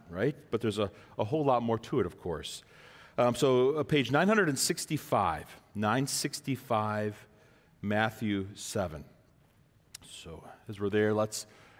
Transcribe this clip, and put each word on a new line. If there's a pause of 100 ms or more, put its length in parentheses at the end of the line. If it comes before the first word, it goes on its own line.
right? (140)
But
there's
a, (280)
a
whole
lot
more
to
it,
of
course. (540)
Um,
so,
uh,
page
nine
hundred
and
sixty-five, (220)
nine
sixty-five, (540)
Matthew
seven. (1000)
So, (240)
as
we're
there,
let's (340)